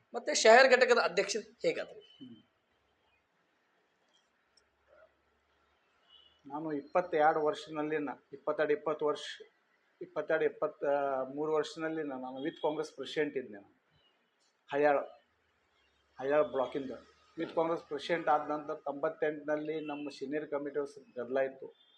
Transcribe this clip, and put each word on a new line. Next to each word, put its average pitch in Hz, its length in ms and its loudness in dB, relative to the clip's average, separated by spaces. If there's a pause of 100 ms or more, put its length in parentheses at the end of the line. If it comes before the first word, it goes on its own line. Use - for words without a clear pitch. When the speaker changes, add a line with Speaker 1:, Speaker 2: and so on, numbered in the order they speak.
(140)
Speaker 1:
ಮತ್ತೆ 240 220 -4
ಶಹರ್ 240 360 10
ಘಟಕದ 240 260 6
ಅಧ್ಯಕ್ಷ 175 400 0 (280)
ಹೇಗಾದ್ರಿ? 107 340 -2
Speaker 2:
ಹ್ಮ್. 117 440 -20 (4000)
ನಾನು 156 240 -6
ಇಪ್ಪತ್ತೆರಡು 156 720 2
ವರ್ಷದಲ್ಲಿ, 151 520 -2
ನ-, 143 260 -6 (100)
ಇಪ್ಪತ್ತೆರಡು, 151 400 -2
ಇಪ್ಪತ್ತು 151 320 -2
ವರ್ಷ, - 360 -4 (600)
ಇಪ್ಪತ್ತೆರಡು, 156 440 -2
ಇಪ್ಪತ್ತ - 380 -2 (520)
ಮೂರು 156 180 0
ವರ್ಷದಲ್ಲಿ 160 500 -2
ನಾನು 131 400 -8
ವಿತ್ 165 180 -6
ಕಾಂಗ್ರೆಸ್ 151 320 -2
ಪ್ರೆಸಿಡೆಂಟ್ 143 440 -4
ಇದ್ದೆ. 117 160 -8
ನಾನು 101 300 -20 (880)
ಹಳ್ಯಾಳ, 143 260 4 (1200)
ಹಳ್ಯಾಳ 143 220 2
ಬ್ಲಾಕಿಂದ 131 500 -2 (460)
ವಿತ್ 160 180 -8
ಕಾಂಗ್ರೆಸ್ 165 280 0
ಪ್ರೆಸಿಡೆಂಟ್ 160 460 -4
ಆದ 151 200 2
ನಂತರ 151 240 -4
ತೊಂಬತ್ತೆಂಟನಲ್ಲಿ 151 1120 -4
ನಮ್ಮ 147 220 -8
ಸೀನಿಯರ್ 147 420 -6
ಕಮಿಟಿ 143 420 -4
ಸ್ವಲ್ಪ 127 260 -16
ಗದ್ದಲ 120 180 -4
ಇತ್ತು. - 600 -6